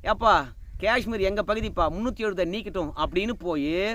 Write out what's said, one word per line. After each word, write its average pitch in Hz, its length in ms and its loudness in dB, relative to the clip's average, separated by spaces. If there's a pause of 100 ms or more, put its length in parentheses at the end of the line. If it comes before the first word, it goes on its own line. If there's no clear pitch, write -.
"ஏப்பா 208 340 4 (420)
காஷ்மீர் 226 440 0
எங்க 196 200 0
பகுதிப்பா, 214 480 0
முன்னூத்தி 220 320 -4
எழுபதை 190 240 0
நீக்கட்டும்" 180 500 -4
அப்படின்னு 180 380 0
போய் 160 400 -2 (220)